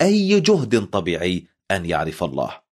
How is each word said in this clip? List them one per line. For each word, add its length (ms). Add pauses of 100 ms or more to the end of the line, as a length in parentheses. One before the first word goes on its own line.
أي 380
جهد 460
طبيعي 640 (240)
أن 140
يعرف 380
الله. 380 (180)